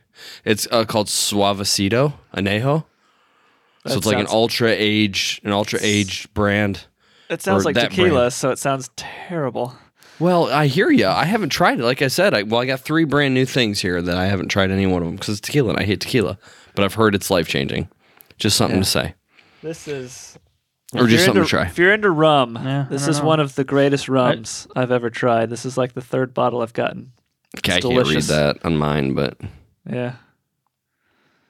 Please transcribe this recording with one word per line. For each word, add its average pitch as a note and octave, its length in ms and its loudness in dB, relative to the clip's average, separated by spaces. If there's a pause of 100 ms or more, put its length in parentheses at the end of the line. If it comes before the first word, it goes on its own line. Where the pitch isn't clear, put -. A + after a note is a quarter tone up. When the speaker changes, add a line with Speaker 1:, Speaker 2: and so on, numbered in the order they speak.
(440)
Speaker 1:
it's, G#2+ 260 -2
uh, A#2 140 2
called A2 240 -2
Suavecito G2+ 1040 0 (200)
Anejo. A2 520 -2
So - 1040 -20
Speaker 2:
That C3+ 60 0
Speaker 1:
it's G2+ 100 -2
like A2 120 2
an G#2+ 80 -2
Speaker 2:
sounds - 80 -2
Speaker 1:
ultra A2+ 360 2
aged, G#2 760 0
an G#2 60 -4
ultra G#2 320 -2
aged G#2 500 -2
brand. G2+ 520 0 (440)
Speaker 2:
It E3+ 140 -6
sounds G3 200 0
Speaker 1:
Or - 20 2
Speaker 2:
like D#3 100 0
Speaker 1:
that - 160 0
Speaker 2:
tequila, F#3 200 2 (100)
Speaker 1:
brand. A#2+ 140 2
Speaker 2:
so C3+ 160 -2
it - 100 -4
sounds C3+ 340 -4
terrible. B2 800 -8 (460)
Speaker 1:
Well, E3 320 2
I D3 140 4
hear D#3+ 240 2
ya. G2 240 4
I A2+ 120 0
haven't G3 240 -2
tried G#3 280 2
it. B2+ 60 -2
Like B2+ 180 0
I C3+ 60 2
said, F3 260 2
I, G#2 80 2
well, A2 180 0
I B2+ 60 -2
got C3 140 -4
three D#3+ 240 0
brand C#3 300 2
new B2+ 120 2
things A2+ 340 0
here F2 220 -2
that F2 140 0
I F#2 100 0
haven't F#2+ 220 -2
tried F#2+ 240 2
any F#2+ 120 2
one F2+ 160 2
of E2+ 60 -4
'em E2+ 100 -6
'cause - 120 -10
it's G#2 120 -4
tequila, C3+ 300 0
and C#2+ 80 0
I - 60 -2
hate F#2+ 160 0
tequila. G2 360 -2 (380)
But G2 100 2
I've F#2+ 100 -2
heard G#2+ 200 2
it's - 160 -2
life-changing. E2 580 -2 (480)
Just - 200 0
something F2 220 0
Speaker 2:
Yeah. F#2+ 40 2
Speaker 1:
to - 80 -2
say. - 240 -2 (480)
Speaker 2:
This D#3 240 -12
is, C3 500 -12 (560)
Speaker 1:
Or A#2+ 120 2
Speaker 2:
if A2+ 60 6
Speaker 1:
just - 20 -
Speaker 2:
you're A#2 140 6
Speaker 1:
something F#3+ 160 4
Speaker 2:
into, D#3 80 0
Speaker 1:
to F#2+ 60 2
try. C#2+ 100 0
Speaker 2:
if F2+ 120 -10
you're F3+ 140 4
into G#3 180 2
rum, D3 500 2
Speaker 3:
Yeah, C3+ 280 -2
I - 20 -8
Speaker 2:
this C#3 120 -4
Speaker 3:
don't D3 80 0
Speaker 2:
is D3 100 0
Speaker 3:
know. D3 60 0
Speaker 2:
one D#3 120 4
of C#3 160 -2
the C#3 80 -2
greatest C#3 460 2
Speaker 3:
I C3 40 0
Speaker 2:
rums B2+ 600 0
I've B2+ 160 -2
ever A#2+ 180 0
tried. A#2+ 420 0
This A#2 140 -10
is, B2+ 140 -8
like, B2 160 -2
the B2+ 60 -12
third C3 340 -4
bottle B2 280 -2
I've A#2 100 -8
gotten. B2 400 -6 (460)
Speaker 1:
Okay, F#2 180 0
Speaker 2:
It's F2+ 100 0
Speaker 1:
I - 20 -2
can't - 100 2
read B2 80 4
Speaker 2:
delicious. D2+ 200 0
Speaker 1:
that D2+ 380 2
on E2 120 0
mine, D2 380 0
but C#2 220 -4 (520)
Speaker 2:
Yeah. B2 260 -6 (1400)